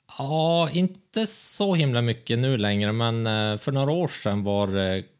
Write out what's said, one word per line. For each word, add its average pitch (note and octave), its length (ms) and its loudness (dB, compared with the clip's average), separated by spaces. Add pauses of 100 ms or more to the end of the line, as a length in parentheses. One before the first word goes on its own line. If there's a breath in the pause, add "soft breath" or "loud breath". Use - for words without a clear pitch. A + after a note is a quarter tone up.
(180)
Ja, D#3+ 520 0
inte F#3 580 -2
så - 480 2
himla C3+ 260 2
mycket A#2 380 -2
nu C3 180 0
längre, G#2 340 0
men, A#2 360 -2
eh, G#2+ 300 -2
för C#3 140 -4
några C3+ 200 0
år E3+ 160 0
sedan G2+ 360 -4
var G2+ 240 0
det F#2+ 360 -2 (160)